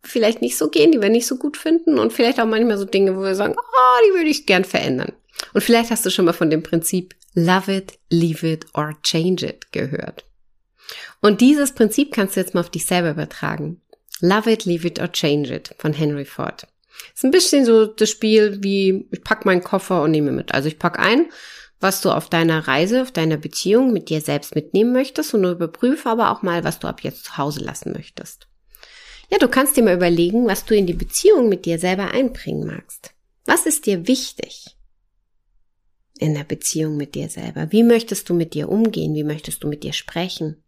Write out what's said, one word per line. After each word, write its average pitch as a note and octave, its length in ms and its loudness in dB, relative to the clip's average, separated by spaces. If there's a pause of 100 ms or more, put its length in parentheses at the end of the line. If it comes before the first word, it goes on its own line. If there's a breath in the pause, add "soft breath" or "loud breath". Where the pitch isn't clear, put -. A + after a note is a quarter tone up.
vielleicht A3+ 380 0
nicht A#3+ 160 -4
so D#4 120 -2
gehen, D#4+ 220 6
die B3+ 100 4
wir G3+ 80 2
nicht A#3 180 2
so B3+ 100 -4
gut D4 200 -6
finden E4 400 2
und A3 160 2
vielleicht B3 260 2
auch A#3 60 2
manchmal A3 320 2
so G3 80 -4
Dinge, F#3+ 300 2
wo F#3+ 60 -6
wir F#3+ 140 -2
sagen, G#3 220 -2
"Ah, B4 500 4
die G4 60 4
würde E4 160 2
ich - 160 -2
gern F#3 200 2
verändern." - 480 -4 (400 loud breath)
Und - 80 0
vielleicht A#3 300 2
hast G#3+ 140 -2
du F#3+ 40 0
schon F#3 160 0
mal E3 80 2
von E3 160 0
dem D#3 140 0
Prinzip E3+ 520 -4 (200)
Love F#3 380 2
it, F#3+ 200 -8 (160)
leave E3 380 0
it D#3+ 260 -4
or D3+ 280 -6
change F3 440 -2
it - 260 -14
gehört. - 540 -8 (960 loud breath)
Und G#3 200 4
dieses C#4+ 320 4
Prinzip A#3+ 380 0
kannst G3 240 -4
du F#3+ 60 0
jetzt F#3 120 -6
mal F3 80 0
auf E3+ 80 -6
dich - 160 -8
selber F3 260 0
übertragen. D3+ 720 -8 (380)
Love G#3+ 320 2
it, A3 140 -2
leave F3 220 -2
it E3+ 120 -6
or E3+ 120 -6
change D3 420 -2
it - 260 -14
von D#3+ 140 -2
Henry D3 320 -4
Ford. - 420 -12 (460 loud breath)
Ist - 100 -6
ein C4 80 4
bisschen D4+ 340 4
so A3+ 200 6
das G#3+ 240 0
Spiel G#3+ 520 2
wie, G3 500 0
ich - 120 -12
pack - 220 -2
meinen F3+ 180 2
Koffer F#3 380 -2
und D#3+ 100 2
nehme D3 200 2
mit. - 220 -6
Also C#3 140 0
ich D#3 120 -6
pack E3+ 200 -2
ein, C4+ 280 4 (520 loud breath)
was F#3+ 220 0
du F#3+ 100 2
auf - 180 -2
deiner E3 380 2
Reise, F3+ 340 2
auf B3+ 100 -6
deiner D#3+ 260 0
Beziehung G#3 540 0
mit F#3+ 180 -4
dir D#3 120 -2
selbst D3 340 -6
mitnehmen G3+ 380 0
möchtest C4+ 400 -2
und G#3 100 2
du F3+ 80 0
überprüfe F3 580 -2
aber A3+ 220 2
auch - 100 -6
mal, E3+ 220 -2
was - 160 -4
du - 80 -8
ab - 160 -10
jetzt - 220 -10
zu - 120 -14
Hause D3 240 -6
lassen - 300 -10
möchtest. - 560 -16 (840 loud breath)
Ja, G#4 100 2
du C4+ 80 6
kannst C4 280 2
dir A#3+ 80 6
mal F#3 120 6
überlegen, F3 520 2
was - 160 -2
du G#3+ 120 0
in G3 120 4
die - 60 -4
Beziehung C4 560 2
mit F3+ 160 -2
dir E3 140 -2
selber F#3 320 -2
einbringen B3+ 560 -4
magst. - 460 -16 (320)
Was - 200 0
ist - 200 -4
dir F#3+ 220 -2
wichtig - 720 -6 (1400)
in D#3 140 0
der D3 100 -6
Beziehung D#3 520 -4
mit D3 200 -8
dir E3 140 -8
selber? D#3 420 -8
Wie A3 120 6
möchtest A#3 460 2
du F3 40 0
mit E3+ 200 -2
dir D3 160 -6
umgehen? F#3 460 -2
Wie D3+ 80 -4
möchtest D3+ 400 -8
du D3+ 40 -6
mit D3 160 -8
dir D3 100 -8
sprechen? E3 760 -8